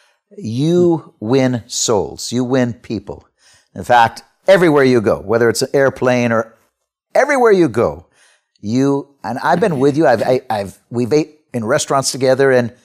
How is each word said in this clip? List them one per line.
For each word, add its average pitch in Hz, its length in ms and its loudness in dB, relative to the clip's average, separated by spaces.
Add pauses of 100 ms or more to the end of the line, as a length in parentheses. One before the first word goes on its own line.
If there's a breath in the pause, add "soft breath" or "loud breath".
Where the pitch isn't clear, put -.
(380 soft breath)
you 165 840 -2
win 127 460 0
souls. 90 640 -4
You 127 100 -2
win 123 300 -2
people. - 520 -12 (480 soft breath)
In 92 100 -14
fact, 120 400 2 (220)
everywhere 170 380 4
you 127 160 4
go, 101 220 0
whether 117 260 0
it's 110 140 -2
an 131 120 -4
airplane 127 600 0
or 113 200 -4 (600)
everywhere 254 380 2
you 170 160 2
go, 90 380 -4 (520 soft breath)
you, 135 640 -2
and 117 160 -8
I've 170 220 0
been 170 180 -2
with 139 160 2
you, 160 120 2
I've, 117 160 2
I, 127 260 0
I've, 101 300 -6 (100)
we've 120 240 -4
ate 156 260 -2 (140)
in 117 120 -6
restaurants 139 460 -2
together, 131 400 2
and 123 220 0 (120)